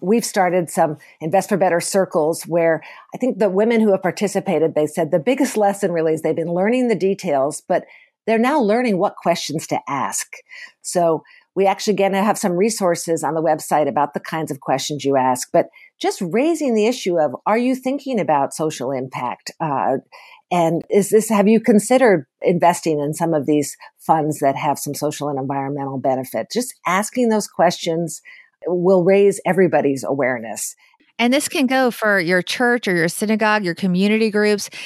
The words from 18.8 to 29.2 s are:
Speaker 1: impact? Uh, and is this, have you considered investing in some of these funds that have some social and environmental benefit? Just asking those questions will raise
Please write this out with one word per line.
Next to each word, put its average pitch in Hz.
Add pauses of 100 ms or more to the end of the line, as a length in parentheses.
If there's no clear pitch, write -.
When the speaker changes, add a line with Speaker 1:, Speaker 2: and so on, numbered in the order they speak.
Speaker 1:
impact? 131 (100)
Uh, 135 (520)
and 170
is 196
this, 214
have 202
you 220
considered 220 (160)
investing 170
in 147
some 165
of 147
these 147 (200)
funds 156
that 139
have 139
some 147
social 147
and 139
environmental 139
benefit? 127
Just 254 (120)
asking 214
those 214
questions 170 (440)
will 180
raise 196